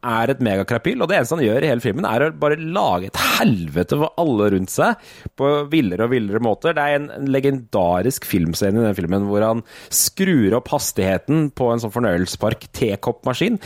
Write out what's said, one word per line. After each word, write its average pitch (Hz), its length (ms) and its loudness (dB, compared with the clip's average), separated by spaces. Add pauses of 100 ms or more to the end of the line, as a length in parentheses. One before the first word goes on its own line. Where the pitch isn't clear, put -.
er 117 300 0
et 127 80 -4
megakrapyl, 117 600 0
og 170 80 0
det 190 120 0
eneste - 160 -2
han 151 100 2
gjør 110 160 2
i 156 60 2
hele 120 120 0
filmen 123 240 -2
er 127 220 0
å 160 100 -2
bare 151 220 0
lage 160 480 -2
et - 80 -12 (240)
helvete 90 580 0
for 151 220 0
alle 117 320 2
rundt 95 180 0
seg 202 280 0 (420)
på 143 320 0
villere 107 320 2
og 120 80 0
villere 110 320 0
måter. 120 320 0
Det 151 80 -2
er 147 140 2
en, 143 120 -4
en - 220 -8
legendarisk 120 960 0
filmscene 98 560 0
i 110 60 4
den 98 80 0
filmen 98 320 0
hvor 104 180 2
han 113 160 0 (260)
skrur 135 680 2
opp - 120 -6
hastigheten 135 840 0
på 123 160 0
en 117 80 0
sånn 110 160 -6
fornøyelsespark 107 800 -2
tekoppmaskin, 127 920 -2